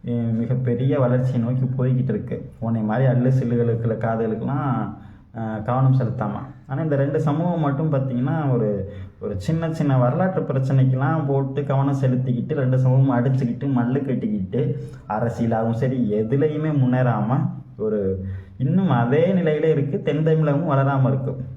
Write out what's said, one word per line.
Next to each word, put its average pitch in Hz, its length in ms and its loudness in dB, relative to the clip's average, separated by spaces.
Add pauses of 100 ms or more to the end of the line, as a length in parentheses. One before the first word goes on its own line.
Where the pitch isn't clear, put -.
அஹ், 117 280 -2
மிகப்பெரிய 127 640 0
வளர்ச்சியை 123 420 2
நோக்கி 127 240 0
போய்கிட்டு 131 440 0
இருக்கு. - 500 -6
உன்னை 113 220 -2
மாதிரி 113 260 2
அல்லு 123 200 2
சில்லுகளுக்குள்ள 117 720 2
காதுகளுக்கெல்லாம், 113 720 -2 (680)
அஹ், 110 280 -6
கவனம் 131 360 2
செலுத்தாம. 107 360 -2 (320)
ஆனா 139 140 -4
இந்த 147 140 0
ரெண்டு 139 260 0
சமூகம் 165 380 0
மட்டும் 151 340 0
பாத்தீங்கன்னா 131 580 0
ஒரு, 107 180 2 (500)
ஒரு 104 180 -6
சின்ன 160 360 -2
சின்ன 139 240 2
வரலாற்று 156 440 2
பிரச்சனைக்கெல்லாம் 135 840 2
போட்டு 139 380 -2
கவனம் 135 380 0
செலுத்திக்கிட்டு 127 520 0
ரெண்டு 131 260 2
சமூகம் 131 360 4
அடிச்சுக்கிட்டு 135 580 0
மல்லு 123 320 0
கட்டிக்கிட்டு 104 560 -2 (480)
அரசியலாகவும் 113 640 0
சரி 120 380 0
எதுலையுமே 151 600 0
முன்னேறாம 123 680 2 (400)
ஒரு 107 220 -2 (580)
இன்னும் 165 320 0
அதே 139 440 2
நிலையில 160 300 2
இருக்கு. 143 380 0
தென் 151 220 -2
தமிழகமும் 156 480 2
வளராம 135 360 2
இருக்கு. - 260 0 (240)